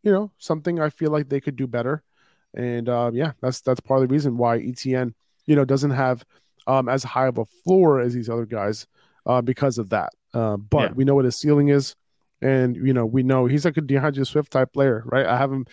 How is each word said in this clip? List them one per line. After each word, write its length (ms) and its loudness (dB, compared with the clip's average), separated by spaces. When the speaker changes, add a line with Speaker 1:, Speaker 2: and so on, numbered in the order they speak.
Speaker 1:
you 80 2
know, 280 0
something 420 -4
I 100 0
feel 220 -4
like 160 -2
they 120 -2
could 140 -6
do 140 -6
better. 340 -4
And, 340 -4
uh, 260 0
yeah, 260 -2
that's, 200 -4
that's 180 0
part 240 0
of 60 2
the 40 -2
reason 240 0
why 200 2
E 160 -6
T 240 -4
N, 180 -4
you 80 2
know, 100 4
doesn't 280 0
have, 320 -2
um, 220 2
as 160 0
high 220 0
of 120 -2
a 60 -2
floor 560 4
as 140 0
these 140 -6
other 180 -4
guys, 400 -4
uh, 160 2
because 360 -2
of 120 -6
that. 200 -2
Uh, 240 -2
but 340 0
Speaker 2:
Yeah. 40 -12
Speaker 1:
we 100 0
know 100 4
what 100 4
his 120 -2
ceiling 320 2
is. 260 2
And, 360 0
you 160 0
know, 140 0
we 160 0
know 240 2
he's 180 0
like 120 -2
a 60 0
DeAndre 440 0
Swift 260 -4
type 200 0
player, 340 2
right? 200 0
I 100 0
have 160 0
him, 200 -6